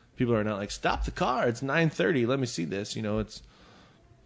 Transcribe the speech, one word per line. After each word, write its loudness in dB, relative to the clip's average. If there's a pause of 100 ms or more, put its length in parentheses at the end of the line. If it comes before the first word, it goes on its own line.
(160)
People 2
are 2
not 0
like, -4
"Stop -2
the -2
car, 0
it's -2
nine 2
thirty, 2
let 2
me 0
see -4
this," -4
you -4
know, 0
it's, -8 (840)